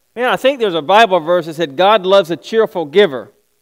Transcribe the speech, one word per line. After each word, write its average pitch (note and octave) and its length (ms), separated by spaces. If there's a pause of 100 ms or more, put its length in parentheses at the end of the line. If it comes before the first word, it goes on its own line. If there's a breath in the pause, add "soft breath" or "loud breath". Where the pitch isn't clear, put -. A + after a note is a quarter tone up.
(160)
"Man, D3 80
I E3+ 100
think C4 240
there's G#3 160
a D#3 80
Bible F#3 380
verse E3 260
that F3 80
said C#3+ 220
God F#3+ 280
loves F#3 280
a D#3 40
cheerful G#3 480
giver." C#3+ 460 (320)